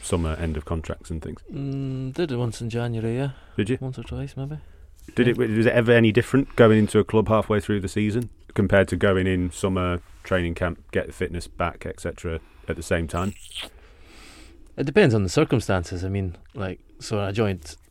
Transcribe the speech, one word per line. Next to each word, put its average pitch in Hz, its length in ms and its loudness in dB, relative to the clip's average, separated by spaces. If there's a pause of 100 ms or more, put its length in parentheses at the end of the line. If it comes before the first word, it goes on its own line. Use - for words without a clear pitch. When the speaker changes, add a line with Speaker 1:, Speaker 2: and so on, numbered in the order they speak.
Speaker 1:
summer, 82 300 -2
end 80 240 -4
of 76 80 -10
contracts - 460 -8
and 80 100 -6
things? - 180 -12 (140)
Speaker 2:
Mm, 135 600 -8
did 165 180 -4
it 123 40 -2
once 117 260 -4
in 117 80 -6
January, 117 460 -4
yeah. 135 140 -2 (260)
Speaker 1:
Did 104 140 -2
you? 127 100 0
Speaker 2:
Once 131 200 -8
or 120 40 -12
twice, 127 320 -10
maybe. 139 220 -8 (580)
Speaker 1:
Did 123 120 4
Speaker 2:
Yeah. 120 40 4
Speaker 1:
it? 110 60 0 (200)
Was 113 100 4
it - 60 6
ever 120 200 4
any 117 180 8
different 123 440 2
going 110 240 8
into 107 200 2
a 101 40 4
club 107 260 2
halfway 107 300 2
through 104 220 -2
the 95 60 -6
season 107 420 -2 (260)
compared 98 340 6
to - 80 0
going 95 300 2
in 90 240 0
summer, 90 500 -2 (220)
training 87 320 0
camp, 85 360 -4
get 95 160 -2
the - 60 -2
fitness 85 340 -6
back, - 380 -6
et 82 140 -10
cetera, 82 400 -8 (280)
at 85 80 -4
the 85 80 -12
same 85 240 -2
time? 90 260 -4 (1400)
Speaker 2:
It 131 80 -2
depends 147 280 6
on 107 100 4
the 92 60 0
circumstances. 98 760 0
I 95 60 -4
mean, 95 260 -4 (180)
like, 95 260 -8 (200)
so - 180 -4
when 101 80 -2
I 95 60 -4
joined 98 440 -2 (160)